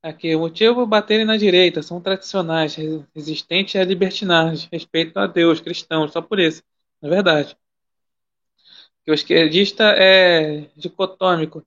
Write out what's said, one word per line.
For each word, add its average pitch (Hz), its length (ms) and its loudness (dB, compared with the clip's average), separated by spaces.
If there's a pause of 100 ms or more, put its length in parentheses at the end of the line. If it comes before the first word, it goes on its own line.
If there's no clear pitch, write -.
Aqui, 160 340 -6
o 156 40 0
motivo 220 460 0
baterem 214 400 0
na 220 100 0
direita 180 480 2
são 170 160 -12
tradicionais, 165 760 -4
re-, 156 280 -8 (100)
resistentes 156 600 -6
à 190 80 2
libertinagem, 180 880 -2
respeito 165 460 -6
a 196 100 -2
Deus, 170 320 2
cristãos, 160 540 -6
só 170 80 -4
por 196 180 -4
isso. 160 240 0 (380)
É 147 80 -10
verdade. 170 480 0 (1500)
Que 156 80 -4
o - 20 2
esquerdista 165 720 0 (140)
é 170 800 4
dicotômico 170 880 -4